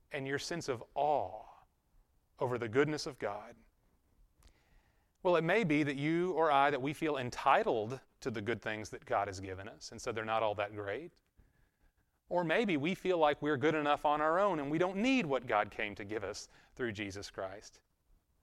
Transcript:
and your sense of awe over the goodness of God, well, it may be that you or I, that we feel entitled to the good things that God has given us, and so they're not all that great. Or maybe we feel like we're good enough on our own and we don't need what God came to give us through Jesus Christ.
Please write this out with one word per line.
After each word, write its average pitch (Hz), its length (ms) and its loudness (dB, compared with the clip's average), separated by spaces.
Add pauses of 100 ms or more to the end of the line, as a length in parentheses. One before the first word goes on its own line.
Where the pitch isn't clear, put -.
(120)
and 135 140 -6
your 139 120 -2
sense 170 300 -6
of 123 140 -4 (120)
awe 123 480 0 (960)
over 123 200 0
the 117 100 -2
goodness 147 380 2
of 139 120 -10
God, 104 360 -6 (1700)
well, 175 120 6
it 165 80 2
may 190 180 2
be 151 220 4
that 139 120 -4
you 170 360 0
or 160 180 2
I, 139 200 6
that 135 120 -2
we 143 100 -2
feel 147 260 -2
entitled 131 840 0 (200)
to 135 100 -4
the 113 120 -4
good 107 200 -2
things 107 280 -6
that - 140 -14
God 101 240 0
has 95 100 -8
given 95 300 -10
us, 147 240 -16
and 113 80 -12
so 127 100 -4
they're 110 140 -2
not 110 180 0
all 107 140 2
that 104 180 -2
great. 104 380 -6 (1160)
Or 175 140 2
maybe 175 340 2
we 160 180 0
feel 180 240 0
like 147 240 4
we're 147 160 2
good 151 160 4
enough 147 300 2
on 151 180 4
our 160 180 4
own 196 180 2
and 143 120 -4
we 160 80 0
don't 185 180 2
need 247 300 2
what 127 200 0
God 104 240 2
came 104 260 -4
to 107 80 -8
give 104 200 -4
us 101 240 -8 (260)
through 123 180 -4
Jesus 98 380 -8
Christ. 98 500 -10 (640)